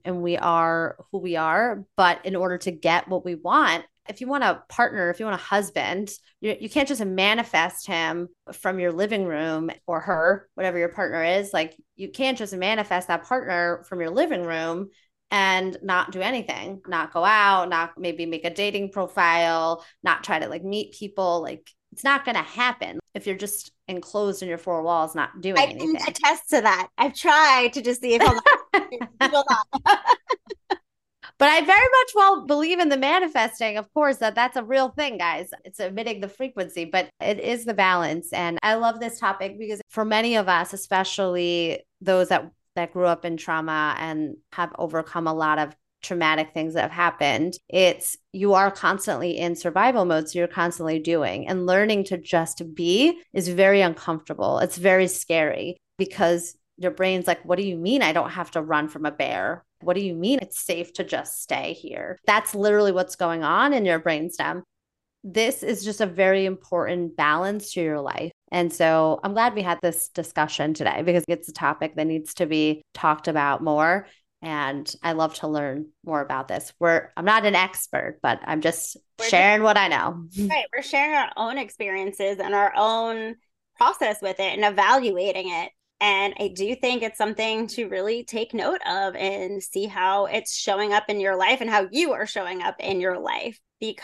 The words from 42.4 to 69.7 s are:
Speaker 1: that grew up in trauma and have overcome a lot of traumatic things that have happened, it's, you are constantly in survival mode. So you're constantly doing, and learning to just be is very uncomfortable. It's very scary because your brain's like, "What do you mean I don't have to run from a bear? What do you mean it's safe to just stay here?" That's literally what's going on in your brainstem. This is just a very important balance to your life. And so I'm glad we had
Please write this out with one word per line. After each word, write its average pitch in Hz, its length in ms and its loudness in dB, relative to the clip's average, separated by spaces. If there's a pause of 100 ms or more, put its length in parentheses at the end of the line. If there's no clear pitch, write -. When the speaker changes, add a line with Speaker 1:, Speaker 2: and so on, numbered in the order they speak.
Speaker 1:
that 170 160 -4
grew 180 140 0
up 170 180 2
in 170 140 -4
trauma 156 640 -2
and 156 380 -6 (160)
have 175 260 -4
overcome 165 480 -4
a 160 60 0
lot 156 260 0
of 151 160 -4 (260)
traumatic 156 540 0
things 160 180 -4
that 165 80 0
have - 100 -2
happened, 165 640 0 (160)
it's, - 480 2 (160)
you 196 220 2
are 196 160 4
constantly 180 640 -2
in 170 180 -2
survival 208 500 2
mode. 156 240 0
So 175 100 -4
you're 175 80 2
constantly 170 500 -2
doing, 156 500 -2
and 180 200 -2
learning 196 380 2
to 190 120 -4
just 170 460 -2 (100)
be 214 480 2 (120)
is 180 140 -2
very 196 340 6
uncomfortable. 160 760 -2
It's - 200 0
very 185 300 4
scary 165 720 -2 (220)
because 175 580 0 (220)
your 180 120 -2
brain's 185 360 -2
like, 170 160 0
"What 175 140 0
do 202 80 -2
you 185 100 -4
mean 208 280 0
I 160 100 2
don't 147 160 0
have 165 220 -8
to 165 100 -4
run 151 260 0
from 151 180 -8
a 147 60 -2
bear? 135 520 -4 (180)
What 175 140 0
do 202 60 -2
you 185 120 -4
mean 196 300 0
it's - 160 -10
safe 170 340 -6
to 190 100 -6
just - 380 -8
stay 139 320 -6
here?" - 540 -12
That's 214 260 2
literally 208 380 2
what's 180 240 -2
going 165 280 -2
on 208 300 2
in 240 100 2
your 170 160 2
brainstem. 160 640 -4 (640)
This 208 400 -2
is 190 200 -4
just 208 180 -6
a 214 40 0
very 190 400 2
important 175 720 -4
balance 180 560 0
to 185 80 -2
your 156 180 -2
life. 147 320 -6 (200)
And 170 200 0
so 160 520 4
I'm 202 100 -4
glad 208 220 2
we 208 80 -2
had 175 180 -2